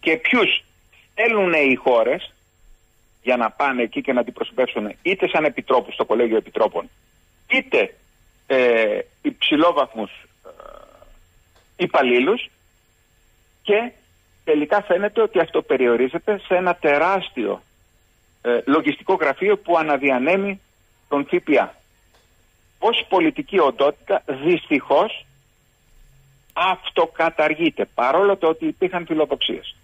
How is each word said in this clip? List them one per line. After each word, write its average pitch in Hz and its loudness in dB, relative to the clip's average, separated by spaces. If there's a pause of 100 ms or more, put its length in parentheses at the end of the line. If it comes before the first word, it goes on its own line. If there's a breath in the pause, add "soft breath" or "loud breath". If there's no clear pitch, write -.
Και 160 0
ποιους - 0 (480 soft breath)
στέλνουνε 208 0
οι 139 4
χώρες 123 0 (880)
για 123 0
να 113 0
πάνε 131 -2
εκεί 117 -4
και 131 -4
να 123 0
αντιπροσωπεύσουν 113 -4 (100)
είτε 185 -2
σαν 156 0
επιτρόπους 127 -2
στο 113 -2
Κολέγιο 113 0
Επιτρόπων, - -2 (600)
είτε, 247 0 (520)
ε, 117 2 (240)
υψηλόβαθμους, 147 0 (360)
ε, - -20 (1300)
υπαλλήλους, 147 0 (1120)
και 220 0 (540)
τελικά 156 0
φαίνεται 202 -2
ότι 208 0
αυτό 160 0
περιορίζεται 131 0
σε 190 0
ένα 180 0
τεράστιο, 147 -2 (800)
ε, 120 0
λογιστικό 151 0
γραφείο 185 0
που 170 0
αναδιανέμει 156 0 (480)
τον 143 -2
Φ - -4 (100)
Π 143 2
Α. - 0 (1080)
Ως 214 -2
πολιτική 175 0
οντότητα, 143 0 (220)
δυστυχώς, 160 0 (1300)
αυτοκαταργείται, 165 -2
παρόλο 175 2
το 175 -2
ότι 160 0
υπήρχαν 180 -4
φιλοδοξίες. - -4